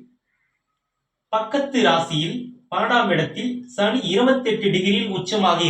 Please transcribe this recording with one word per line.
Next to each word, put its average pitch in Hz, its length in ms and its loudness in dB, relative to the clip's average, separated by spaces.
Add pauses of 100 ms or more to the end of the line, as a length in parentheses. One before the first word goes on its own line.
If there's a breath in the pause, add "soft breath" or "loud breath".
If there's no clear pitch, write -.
(1300)
பக்கத்து 262 520 -2
ராசியில் 156 500 0 (360)
பன்னெண்டாம் 220 420 0
இடத்தில் 165 400 -2 (220)
சனி 220 260 0 (120)
இருபத்தெட்டு 233 520 2 (100)
டிகிரியில் 196 440 0
உச்சமாகி 175 500 2